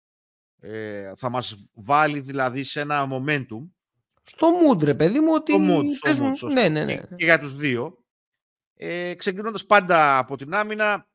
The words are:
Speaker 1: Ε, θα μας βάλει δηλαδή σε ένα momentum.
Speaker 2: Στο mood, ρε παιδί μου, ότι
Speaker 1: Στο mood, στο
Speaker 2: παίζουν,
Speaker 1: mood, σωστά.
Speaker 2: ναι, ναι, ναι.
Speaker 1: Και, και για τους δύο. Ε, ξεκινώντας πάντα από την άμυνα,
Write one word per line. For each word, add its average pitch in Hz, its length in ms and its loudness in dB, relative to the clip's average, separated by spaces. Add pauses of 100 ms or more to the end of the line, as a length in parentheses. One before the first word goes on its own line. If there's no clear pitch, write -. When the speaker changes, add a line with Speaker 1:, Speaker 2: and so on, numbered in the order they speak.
(600)
Speaker 1:
Ε, 104 560 -12
θα 131 120 -6
μας 120 280 -6 (160)
βάλει 143 480 2
δηλαδή 131 440 -4
σε 151 160 -6
ένα 147 300 -2
momentum. 135 580 -4 (540)
Speaker 2:
Στο - 260 0
mood, 311 340 4
ρε 143 120 2
παιδί 185 260 2
μου, 320 120 4
ότι 311 200 0
Speaker 1:
Στο 294 120 4
mood, 180 260 4
στο 269 100 -6
Speaker 2:
παίζουν, 269 320 0
Speaker 1:
mood, 277 40 -4
σωστά. 254 240 0
Speaker 2:
ναι, 196 80 4
ναι, 156 160 0
ναι. 143 100 -4
Speaker 1:
Και, - 220 -12
και 175 80 -4
για 165 140 6
τους 139 180 -10
δύο. 139 480 -4 (720)
Ε, 175 400 -8
ξεκινώντας 202 520 -8
πάντα 165 520 4
από 127 180 -4
την 143 180 -10
άμυνα, 214 600 -2